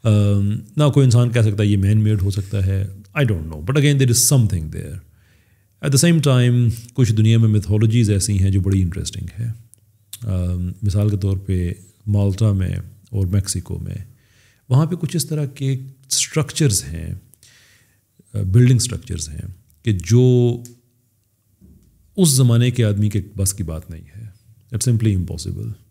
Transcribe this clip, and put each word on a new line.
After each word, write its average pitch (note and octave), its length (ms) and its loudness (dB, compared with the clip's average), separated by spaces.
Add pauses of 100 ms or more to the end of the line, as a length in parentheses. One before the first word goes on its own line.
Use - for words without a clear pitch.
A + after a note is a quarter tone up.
अम, G2+ 560 2 (160)
ना D3+ 120 2
कोई C#3 160 4
इंसान B2 240 4
कह A#2 140 0
सकता G#2 200 0
ये G2+ 140 2
man G#2+ 300 2
made G#2+ 140 0
हो G2 100 -2
सकता G2 340 -4
है, G2 300 -4
I - 260 -6
don't G#2 200 0
know, D#2 160 -10
but B2+ 140 -8
again C#3+ 240 2
there C3+ 160 2
is A2+ 60 2 (160)
something G2 300 2
there। D#2 320 -10 (880)
At C#3+ 40 0
the C3+ 140 2
same E3+ 180 4
time, B2 500 2 (220)
कुछ A#2 180 2
दुनिया A2 280 4
में G#2+ 200 4
mythologies G#2+ 500 2
ऐसी G2 280 0
हैं F#2+ 140 2
जो F#2+ 100 2
बड़ी G2 200 0
इंटरेस्टिंग F2 480 -6
हैं। A2+ 260 -8 (680)
अम, F2+ 500 -4 (100)
मिसाल G#2 260 2
के G2+ 80 -2
तौर G2 200 -2
पे F#2 420 -4 (280)
माल्टा G2+ 460 2
में F2+ 280 -2 (320)
और G2 120 -2
मेक्सिको F2+ 520 -4
में, F2+ 260 -10 (680)
वहाँ D3 160 4
पे F3 80 -4
कुछ E3 200 -8
इस - 140 -4
तरह D3+ 160 -4
के C3+ 340 -6 (300)
स्ट्रक्चर्स - 720 -2
हैं, E2 380 -10 (1120)
अ, G#2 60 -4
बिल्डिंग A2+ 380 4
स्ट्रक्चर्स E2+ 500 -8
हैं E2+ 260 -14 (300)
कि A2+ 80 0
जो A#2+ 680 2 (1500)
उस D#3+ 180 4
ज़माने B2 360 4
के B2 120 0
आदमी G#2 260 0
के G2 140 -2 (140)
बस F#2+ 160 -2
की - 100 -8
बात D#2+ 280 -10
नहीं E2 120 -16 (120)
है। G#2+ 180 -18 (400)
It's A2+ 160 -2
simply A2 280 2
impossible। - 560 -8 (180)